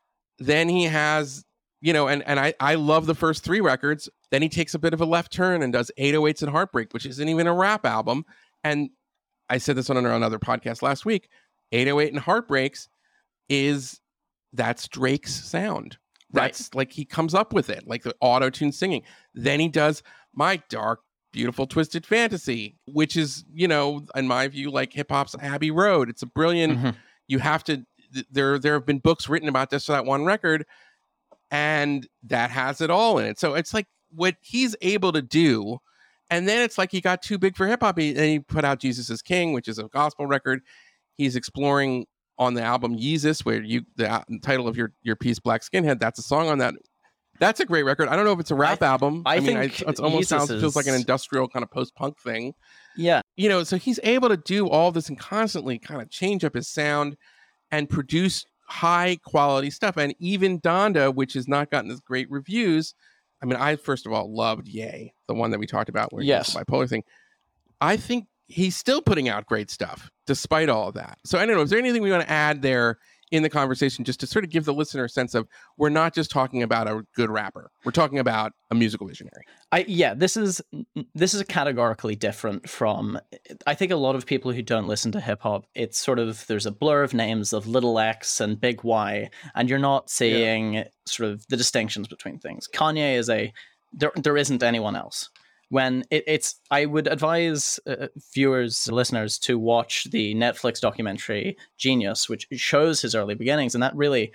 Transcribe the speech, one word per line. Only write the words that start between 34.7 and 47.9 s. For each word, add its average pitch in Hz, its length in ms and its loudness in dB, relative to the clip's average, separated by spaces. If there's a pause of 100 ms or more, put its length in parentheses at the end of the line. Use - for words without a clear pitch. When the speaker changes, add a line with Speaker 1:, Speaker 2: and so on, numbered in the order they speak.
Speaker 1:
able 190 300 2
to 151 100 0
do, 123 560 2 (520)
and 175 180 0
then 226 140 2
it's 226 160 -2
like 185 120 0
he 185 100 -2
got 180 220 0
too 208 160 -4
big 190 180 2
for 190 100 0
hip-hop. 214 320 0
He, 151 140 0
then 151 160 4
he 156 120 2
put 151 240 -2
out 139 160 0
Jesus 120 300 -4
Is 113 120 -8
King, 175 300 0
which 123 160 -4
is 110 100 -8
a 107 60 -8
gospel 143 420 -2
record. 135 340 0 (540)
He's 131 220 -2
exploring 135 680 0 (320)
on 127 160 2
the 117 80 -2
album 120 360 0
Yeezus, 151 460 0
where 113 180 0
you, 113 200 -2 (140)
the 113 120 0
al-, 110 160 -2 (180)
title 131 260 0
of 113 80 -4
your, 117 160 -4 (100)
your 113 140 -2
piece, 120 220 -2
Black 113 240 -2
Skinhead, 151 380 0
that's 113 180 -2
a 113 40 -10
song 160 260 0
on 147 100 2
that. 123 160 0 (640)
That's 208 220 4
a 381 60 0
great 165 180 2
record. 135 240 2